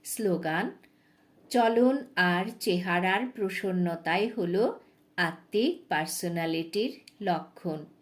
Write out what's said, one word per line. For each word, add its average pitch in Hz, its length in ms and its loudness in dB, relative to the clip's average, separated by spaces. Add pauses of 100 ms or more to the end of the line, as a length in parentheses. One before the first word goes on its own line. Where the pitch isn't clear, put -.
স্লোগান, 180 680 -2 (760)
চলন 247 480 4 (180)
আর 180 300 2 (140)
চেহারার 185 680 0
প্রসন্নতাই 185 1000 -2
হল 180 260 -2 (640)
আত্মিক 208 720 -2
পার্সোনালিটির 165 1000 -2 (300)
লক্ষণ। 170 580 -4 (220)